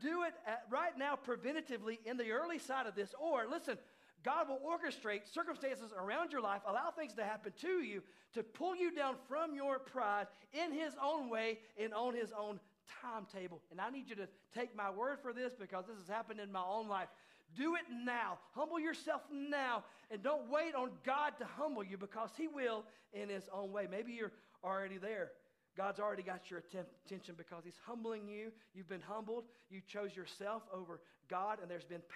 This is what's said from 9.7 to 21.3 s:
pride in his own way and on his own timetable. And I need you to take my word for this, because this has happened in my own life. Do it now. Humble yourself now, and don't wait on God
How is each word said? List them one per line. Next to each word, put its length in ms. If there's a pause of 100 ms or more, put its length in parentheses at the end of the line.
pride 480 (260)
in 200
his 300
own 280
way 280 (220)
and 140
on 200
his 220
own 220 (440)
timetable. 680
And 100
I 100
need 180
you 80
to 120 (240)
take 220
my 160
word 320
for 100
this, 260
because 280
this 120
has 100
happened 320
in 100
my 160
own 220
life. 200 (480)
Do 200
it 80 (200)
now. 340 (140)
Humble 280
yourself 420 (100)
now, 520 (260)
and 120
don't 280
wait 240
on 160 (140)
God 340